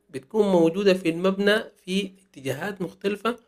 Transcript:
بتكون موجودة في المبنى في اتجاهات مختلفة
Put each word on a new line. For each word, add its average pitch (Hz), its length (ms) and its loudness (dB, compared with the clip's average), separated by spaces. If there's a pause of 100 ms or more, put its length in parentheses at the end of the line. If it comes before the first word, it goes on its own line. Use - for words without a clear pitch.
(100)
بتكون 208 360 -2
موجودة 185 480 4
في 185 140 -2
المبنى 190 500 2 (180)
في 190 360 -4 (180)
اتجاهات 147 520 -8
مختلفة 202 540 -6 (120)